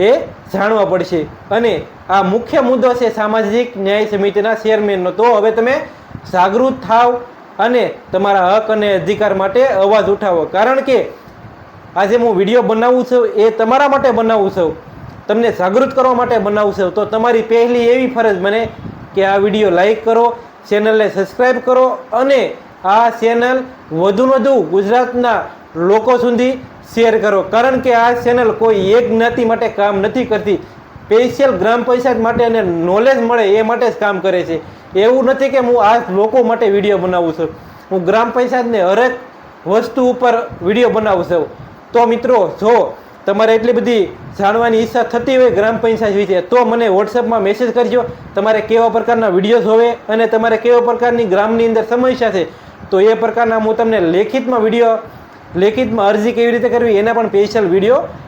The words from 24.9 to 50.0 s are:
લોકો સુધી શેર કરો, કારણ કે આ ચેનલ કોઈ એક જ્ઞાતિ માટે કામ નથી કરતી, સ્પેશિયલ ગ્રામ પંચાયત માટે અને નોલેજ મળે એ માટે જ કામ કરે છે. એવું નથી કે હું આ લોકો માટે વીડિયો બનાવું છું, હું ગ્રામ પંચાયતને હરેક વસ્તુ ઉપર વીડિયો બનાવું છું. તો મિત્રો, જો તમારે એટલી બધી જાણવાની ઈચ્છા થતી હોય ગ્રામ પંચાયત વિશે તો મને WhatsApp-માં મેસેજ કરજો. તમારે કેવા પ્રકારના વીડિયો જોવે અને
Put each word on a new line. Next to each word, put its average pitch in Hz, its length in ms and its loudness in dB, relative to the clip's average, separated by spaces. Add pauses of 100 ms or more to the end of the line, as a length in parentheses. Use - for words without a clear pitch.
લોકો 208 420 2
સુધી 240 340 0 (420)
શેર 226 280 2
કરો, 196 200 0
કારણ 240 380 0
કે 254 140 0
આ 233 200 2
ચેનલ 240 380 0
કોઈ 220 240 0
એક 202 340 2
જ્ઞાતિ 233 360 0
માટે 226 220 -2
કામ 202 320 -2
નથી 214 260 -2
કરતી, 202 300 -2
સ્પેશિયલ - 960 -2
ગ્રામ 226 320 0
પંચાયત 247 340 0
માટે 233 280 0
અને 226 160 0
નોલેજ 190 560 0
મળે 233 300 0
એ 208 140 2
માટે 226 280 0
જ - 100 -6
કામ 202 200 -2
કરે 180 240 -2
છે. 160 160 -6 (360)
એવું 233 300 2
નથી 269 240 0
કે 269 100 0
હું 240 260 2
આ 226 120 4
લોકો 220 460 0
માટે 226 260 0
વીડિયો 202 280 0
બનાવું 175 400 -2
છું, 165 100 -4 (440)
હું 185 140 -4
ગ્રામ 220 240 0
પંચાયતને 240 520 -2
હરેક 214 300 2 (560)
વસ્તુ 226 420 0
ઉપર 240 400 0 (120)
વીડિયો 220 280 2
બનાવું 208 400 0
છું. 165 160 0 (460)
તો 240 140 4
મિત્રો, 233 560 0
જો 214 360 2 (280)
તમારે 220 300 2
એટલી 226 160 0
બધી 226 340 0 (340)
જાણવાની 220 380 2
ઈચ્છા 226 260 -2
થતી 240 340 -2
હોય 254 120 6
ગ્રામ 214 280 0
પંચાયત 220 380 0
વિશે 190 260 0
તો 240 240 2
મને 233 220 0
WhatsApp-માં 214 540 0
મેસેજ 220 320 -2
કરજો. 240 300 0 (320)
તમારે 214 260 0
કેવા 226 280 2
પ્રકારના 226 380 0
વીડિયો 202 340 2
જોવે 226 300 2
અને 226 360 -2